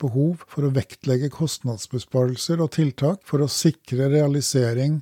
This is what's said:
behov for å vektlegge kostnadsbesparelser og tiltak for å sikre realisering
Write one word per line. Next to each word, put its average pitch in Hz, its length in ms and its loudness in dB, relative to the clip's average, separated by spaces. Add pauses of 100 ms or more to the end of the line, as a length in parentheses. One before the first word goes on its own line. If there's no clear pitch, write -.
behov 143 420 0
for 143 220 -4
å 135 80 0
vektlegge 131 580 -2
kostnadsbesparelser 127 1300 -4
og 160 160 -2
tiltak 147 480 0
for 139 160 0
å 147 80 2
sikre 135 640 0
realisering 143 880 2